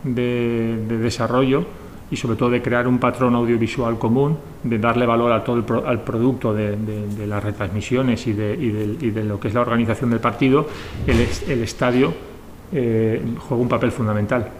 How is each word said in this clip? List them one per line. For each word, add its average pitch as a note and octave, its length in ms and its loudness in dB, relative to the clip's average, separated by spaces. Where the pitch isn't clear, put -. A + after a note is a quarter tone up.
de, A#2 840 0
de A2+ 100 -2
desarrollo B2 680 2
y - 40 -2
sobre A2+ 220 -2
todo B2 120 2
de B2 140 2
crear B2 240 2
un B2+ 100 4
patrón A#2+ 380 2
audiovisual A#2 640 0
común, C3+ 360 2
de A#2 160 0
darle A#2 260 4
valor A#2 260 4
a A2 120 2
todo A#2+ 140 0
el A2+ 60 0
pro-, A#2+ 240 -2
al A#2 140 0
producto A#2 540 0
de, G#2 200 0
de, G#2 320 -4
de G#2 200 -6
las G2+ 160 -2
retransmisiones G#2+ 800 -2
y A2+ 80 0
de, G#2 260 0
y C3 120 0
del, G#2+ 280 -2
y A#2 120 0
de A2 120 -2
lo G#2 160 -2
que A#2 100 -2
es G2+ 40 -4
la A#2+ 80 2
organización A#2 480 0
del A#2 100 2
partido, C3 480 2
el B2 140 4
es-, - 280 0
el C3 140 0
estadio, B2+ 500 2
eh, A2+ 480 2
juega A#2+ 240 -2
un A#2+ 80 0
papel A#2+ 220 2
fundamental G#2+ 560 0